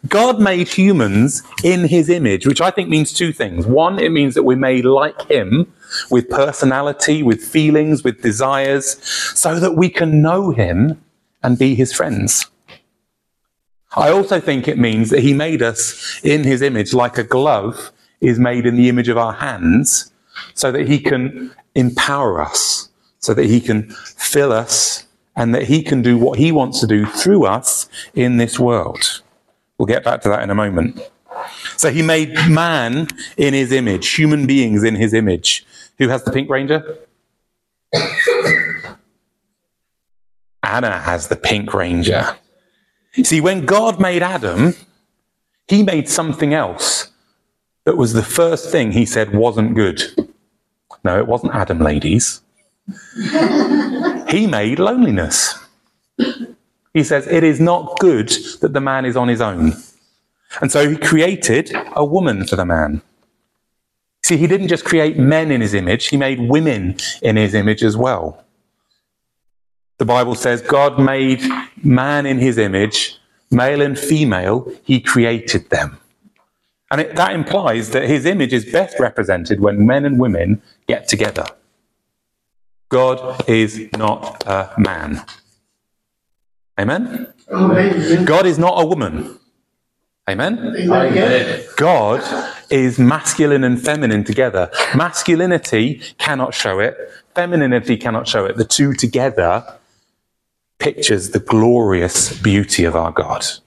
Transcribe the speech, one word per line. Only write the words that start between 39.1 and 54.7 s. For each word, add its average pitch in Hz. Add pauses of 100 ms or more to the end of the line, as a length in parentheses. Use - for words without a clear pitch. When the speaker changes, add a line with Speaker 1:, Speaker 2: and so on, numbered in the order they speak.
Speaker 1:
Anna 104
has 85
the -
Pink 104
Ranger. 87 (880)
See, 160
when 180
God 208
made 180
Adam, 147 (920)
he 202
made 175
something 147
else - (720)
that 160
was 117
the 113
first -
thing 117
he 110
said 104
wasn't 113
good. 101 (1000)
No, 90
it 117
wasn't 120
Adam, 87
ladies. 76 (460)
<laughs> - (1080)
He 202
made 120